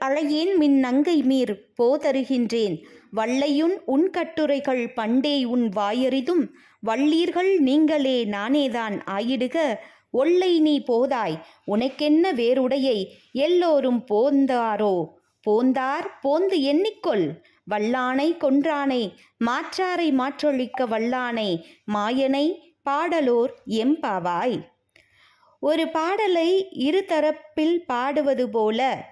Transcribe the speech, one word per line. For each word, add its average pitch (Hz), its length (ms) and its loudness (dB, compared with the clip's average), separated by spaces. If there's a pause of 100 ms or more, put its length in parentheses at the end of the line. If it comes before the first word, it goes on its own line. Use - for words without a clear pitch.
அழையேன் 302 500 0
மின் 285 240 4
நங்கை 285 420 2
மீர் 247 520 0 (100)
போதருகின்றேன். 247 1000 0 (340)
வள்ளையுன் 285 680 0
உன் 302 240 2
கட்டுரைகள் 285 840 -2
பண்டே 262 500 0
உன் 233 240 0
வாயறிதும். 247 800 0 (380)
வள்ளீர்கள் 330 720 2
நீங்களே 277 680 2
நானேதான் 220 800 -2
ஆயிடுக. 247 680 -2 (360)
ஒல்லை 349 480 2
நீ 302 240 2
போதாய், 233 580 -2 (240)
உனக்கென்ன 294 680 2
வேறுடையை? 254 760 0 (260)
எல்லோரும் 285 840 2
போந்தாரோ? 226 920 2 (360)
போந்தார் 262 800 0
போந்து 349 360 2
எண்ணிக்கொள். 285 840 0 (300)
வல்லானை 254 680 0
கொன்றானை, 277 760 0 (240)
மாற்றாரை 330 720 -2
மாற்றொழிக்க 269 760 -2
வல்லானை, 226 760 -2 (320)
மாயனை 269 680 0 (200)
பாடலோர் 277 720 0 (120)
எம்பாவாய்." 220 920 -2 (1000)
ஒரு 320 280 0
பாடலை 359 840 0
இருதரப்பில் 320 1160 -2
பாடுவது 262 640 -2
போல 226 640 -2